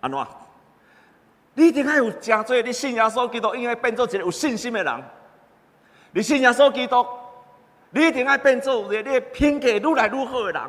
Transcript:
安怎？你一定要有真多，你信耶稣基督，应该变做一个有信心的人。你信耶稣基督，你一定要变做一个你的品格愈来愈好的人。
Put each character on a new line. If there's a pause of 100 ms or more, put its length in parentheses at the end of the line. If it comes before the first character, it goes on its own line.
安
怎？ (1400)
你
一
定
要
有
真
多，
你
信
耶
稣
基
督，
应
该
变
做
一
个
有
信
心
的
人。 (1080)
你
信
耶
稣
基
督， (880)
你
一
定
要
变
做
一
个
你
的
品
格
愈
来
愈
好
的
人。